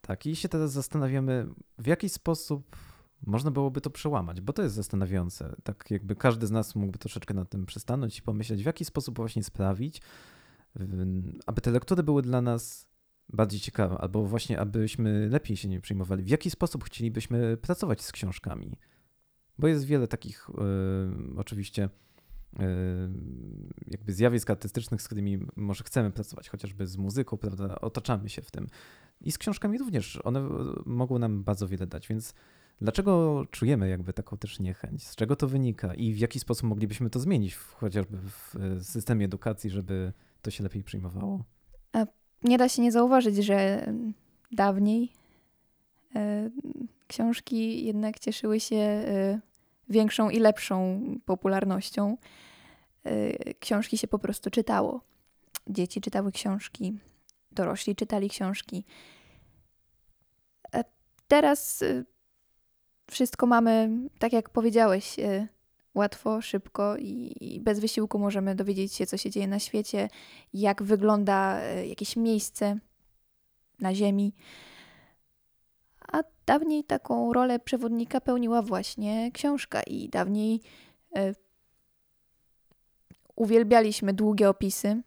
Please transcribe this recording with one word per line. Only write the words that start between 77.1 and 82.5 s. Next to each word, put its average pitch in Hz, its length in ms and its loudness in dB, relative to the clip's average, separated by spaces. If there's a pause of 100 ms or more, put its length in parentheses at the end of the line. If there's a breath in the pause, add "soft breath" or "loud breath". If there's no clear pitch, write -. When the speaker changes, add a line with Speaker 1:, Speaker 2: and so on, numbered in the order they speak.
Speaker 2:
rolę 247 280 4
przewodnika 233 600 0
pełniła 233 420 2
właśnie 214 720 -2
książka - 500 -2
i - 260 -6
dawniej, 208 520 2 (560 soft breath)
e, 196 180 0 (2000)